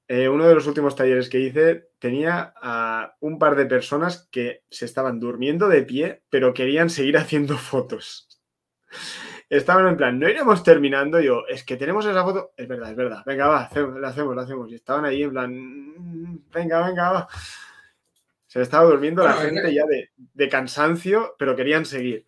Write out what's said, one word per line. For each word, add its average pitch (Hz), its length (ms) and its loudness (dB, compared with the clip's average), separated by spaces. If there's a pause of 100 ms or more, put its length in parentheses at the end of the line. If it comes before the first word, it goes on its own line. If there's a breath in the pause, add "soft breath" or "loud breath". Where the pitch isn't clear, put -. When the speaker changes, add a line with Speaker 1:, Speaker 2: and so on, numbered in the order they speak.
Speaker 1:
eh, 127 200 2
uno 151 200 4
de 165 60 10
los 143 120 4
últimos 143 300 0
talleres 127 320 2
que 127 100 -2
hice 151 600 0
tenía 156 600 -4
a 113 600 -6
un 156 180 -8
par 147 180 4
de 139 100 4
personas 147 680 -2
que 123 380 -6
se - 160 -12
estaban 120 340 -6
durmiendo 131 480 -2
de 156 140 6
pie, 143 480 -6
pero 135 240 4
querían 143 360 2
seguir 147 260 2
<laughs> - 20 4
haciendo 147 400 -2
fotos. - 680 -8 (1200 loud breath)
Estaban 180 400 4
en 170 80 2
plan, 123 220 0
"No 151 100 2
iremos 220 340 2
terminando". 143 580 4
Yo, 127 280 2
"Es 127 160 -10
que 127 120 -6
tenemos 175 300 -4
esa 190 180 2
foto". 190 320 -4
"Es 123 120 -12
verdad, 120 220 -10
es 110 60 -14
verdad. 117 300 -4
Venga, 139 220 0
va, 147 140 2
hacemos, 135 380 -6
la 135 80 -8
hacemos, 131 280 -6
la 127 60 -6
hacemos". 127 280 -10
Y 117 60 -18
estaban 143 280 -4
ahí 139 200 -2
en 143 60 -4
plan, 127 220 -6
"Mm, 156 1000 -16
venga, 170 340 -2
venga, 180 260 -2
va". 175 160 -2 (1200 loud breath)
Se 127 80 -2
estaba 143 240 6
durmiendo 160 380 4
la 143 120 4
Speaker 2:
Bueno, 156 80 -2
es 156 120 -2
Speaker 1:
gente 170 140 -2
Speaker 2:
que 151 80 0
Speaker 1:
ya 151 100 2
de, 139 300 -4
de 139 320 -4
cansancio, 170 880 -2
pero 135 160 0
querían 147 320 0
seguir. 127 420 -8